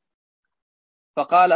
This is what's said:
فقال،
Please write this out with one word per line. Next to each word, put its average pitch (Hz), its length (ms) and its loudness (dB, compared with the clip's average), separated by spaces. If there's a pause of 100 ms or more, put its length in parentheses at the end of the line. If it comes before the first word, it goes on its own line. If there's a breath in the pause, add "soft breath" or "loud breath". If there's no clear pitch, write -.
(1160)
فقال، 175 420 -2